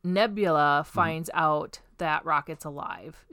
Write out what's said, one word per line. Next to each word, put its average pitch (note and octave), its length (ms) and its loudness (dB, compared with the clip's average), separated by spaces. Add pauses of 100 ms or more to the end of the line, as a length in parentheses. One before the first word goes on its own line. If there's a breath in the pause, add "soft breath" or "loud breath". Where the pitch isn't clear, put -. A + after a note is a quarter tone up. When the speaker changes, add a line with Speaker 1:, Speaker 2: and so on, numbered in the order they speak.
Speaker 1:
Nebula F3 800 2
Speaker 2:
Mm-hmm. - 80 -20
Speaker 1:
finds E3 400 -2
out D3+ 460 0 (180)
that D#3 280 -2
Rocket's D3+ 400 -2
alive, C#3+ 680 -12